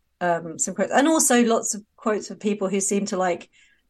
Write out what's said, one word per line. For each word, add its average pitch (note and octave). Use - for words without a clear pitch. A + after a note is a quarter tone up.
um, E3+
some F#3+
quotes, -
and C#4
also B3+
lots A3+
of G3+
quotes G3+
of F#3
people G#3
who G3
seem G3
to, F#3+
like, F3+